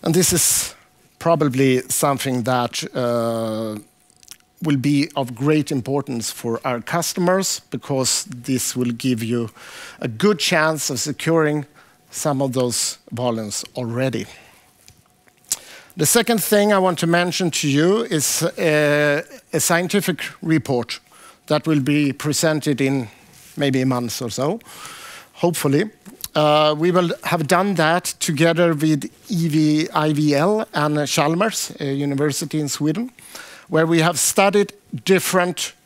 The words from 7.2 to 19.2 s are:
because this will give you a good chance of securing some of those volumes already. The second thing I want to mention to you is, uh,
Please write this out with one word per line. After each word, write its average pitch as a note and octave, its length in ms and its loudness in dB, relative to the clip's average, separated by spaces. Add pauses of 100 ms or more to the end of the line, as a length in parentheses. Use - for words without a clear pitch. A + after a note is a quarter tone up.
because C3 540 -2
this B2 520 -4
will B2 160 0
give A#2 300 -2
you A#2 300 -4 (480)
a B2+ 80 -6
good D#3 320 2
chance D#3 500 0
of B2+ 100 -4
securing D3+ 680 0 (420)
some C#3 320 -2
of C3 120 0
those B2 440 -2 (140)
volumes A2+ 520 -4 (120)
already. B2 500 -4 (1700)
The D3+ 120 -2
second A3+ 340 2
thing G#3 320 4
I G3 60 4
want F#3 200 2
to E3+ 80 0
mention F3 440 0
to - 180 -2
you F3 360 2
is, - 360 -2
uh, D3+ 800 2 (320)